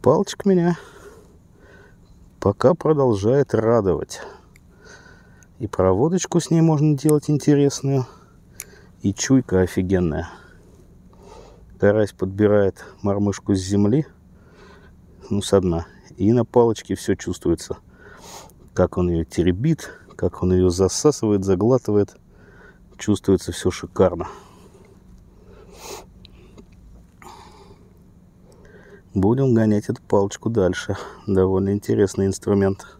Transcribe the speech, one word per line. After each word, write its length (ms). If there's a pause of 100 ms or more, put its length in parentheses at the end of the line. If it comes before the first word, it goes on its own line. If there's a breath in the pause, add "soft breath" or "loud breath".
Палочка 480
меня 300 (1600 loud breath)
пока 360
продолжает 760
радовать. 680 (1400 loud breath)
И 80
проводочку 760
с 100
ней 100
можно 360
делать 320
интересную. 800 (960 loud breath)
И 100
чуйка 480
офигенная. 680 (1500 loud breath)
Карась 340
подбирает 720 (180)
мормышку 520
с 40
земли, 480 (1200 loud breath)
ну, 120
со 180
дна. 260 (300 loud breath)
И 160
на 120
палочке 500
все 200
чувствуется. 640 (960 loud breath)
Как 240
он 100
ее 160
теребит, 680 (260 loud breath)
как 260
он 100
ее 160
засасывает, 760
заглатывает. 720 (840 loud breath)
Чувствуется 540
все 180
шикарно. 560 (4000 loud breath)
Будем 400
гонять 340
эту 140
палочку 480
дальше. 460 (300 loud breath)
Довольно 460
интересный 540
инструмент. 600 (140)